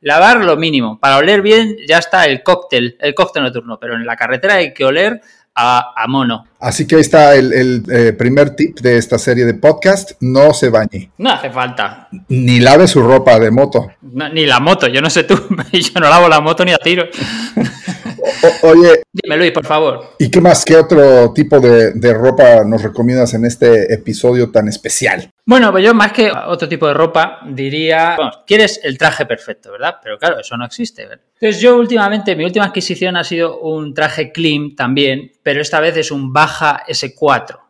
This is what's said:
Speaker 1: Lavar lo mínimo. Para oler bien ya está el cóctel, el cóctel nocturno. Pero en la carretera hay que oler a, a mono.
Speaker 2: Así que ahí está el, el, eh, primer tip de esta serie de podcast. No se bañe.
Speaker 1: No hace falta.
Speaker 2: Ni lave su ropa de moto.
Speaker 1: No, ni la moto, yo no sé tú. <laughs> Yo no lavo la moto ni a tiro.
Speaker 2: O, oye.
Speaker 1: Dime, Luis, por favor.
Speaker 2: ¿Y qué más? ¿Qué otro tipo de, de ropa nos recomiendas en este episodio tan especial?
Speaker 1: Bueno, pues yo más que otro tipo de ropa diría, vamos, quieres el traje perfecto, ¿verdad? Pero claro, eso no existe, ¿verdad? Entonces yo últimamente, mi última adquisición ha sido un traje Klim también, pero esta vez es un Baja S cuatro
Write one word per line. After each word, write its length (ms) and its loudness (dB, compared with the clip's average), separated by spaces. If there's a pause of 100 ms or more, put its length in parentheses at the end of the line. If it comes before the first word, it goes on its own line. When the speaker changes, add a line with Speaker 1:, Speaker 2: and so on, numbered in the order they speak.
Speaker 1:
Lavar 420 2
lo 120 2
mínimo. 440 -4
Para 160 2
oler 240 2
bien 360 2 (120)
ya 100 2
está 280 0
el 160 -4
cóctel, 580 -2
el 140 -4
cóctel 300 -4
nocturno. 340 -10
Pero 160 -12
en 100 -10
la 100 -8
carretera 420 -2
hay 180 -2
que 100 -6
oler 360 -2 (340)
a, 420 0
a 100 -6
mono. 380 -4 (160)
Speaker 2:
Así 260 -6
que 100 2
ahí 40 6
está 340 4
el, 180 2
el, 380 -2
eh, 220 2
primer 420 0
tip 260 -4
de 180 2
esta 200 -2
serie 280 0
de 80 -2
podcast. 680 0
No 320 4
se 160 0
bañe. 480 -4
Speaker 1:
No 140 -4
hace 200 -6
falta. 580 -8 (200)
Speaker 2:
Ni 320 2
lave 280 6
su 140 2
ropa 380 4
de 100 2
moto. 380 0 (140)
Speaker 1:
No, 260 -10
ni 160 -2
la 160 2
moto, 260 0
yo 140 -2
no 80 -2
sé 160 -2
tú. 100 2
<laughs> 380 -6
Yo 260 -4
no 100 2
lavo 200 6
la 120 4
moto 240 -2
ni 80 -2
a 60 -2
tiro. 260 -2 (1400)
Speaker 2:
O, 260 4
oye. 340 4 (100)
Speaker 1:
Dime, 240 -6
Luis, 160 0
por 120 -4
favor. 540 -4
Speaker 2:
¿Y 120 0
qué 100 4
más? 240 4
¿Qué 120 4
otro 560 6
tipo 260 2
de, 340 4
de 220 0
ropa 500 4
nos 180 -2
recomiendas 520 -2
en 100 -2
este 480 2
episodio 580 -2
tan 180 0
especial? 640 -6 (140)
Speaker 1:
Bueno, 260 4
pues 140 0
yo 100 4
más 180 0
que 180 0
otro 380 -8
tipo 180 -4
de 80 0
ropa 520 -2
diría, 720 -2
vamos, 280 -6
quieres 360 0
el 160 -8
traje 280 -2
perfecto, 460 -12
¿verdad? 300 -10
Pero 160 -14
claro, 220 -4
eso 160 -12
no 80 -8
existe, 420 -14
¿verdad? 180 -20 (100)
Entonces 260 -4
yo 160 4
últimamente, 580 -2
mi 100 -6
última 220 -2
adquisición 500 -6
ha 80 -4
sido 360 -6
un 340 -8
traje 380 -4
Klim 420 -4
también, 580 -4 (100)
pero 180 -4
esta 200 -4
vez 160 -2
es 140 -6
un 220 -10
Baja 540 -2
S 280 -10
cuatro 560 -4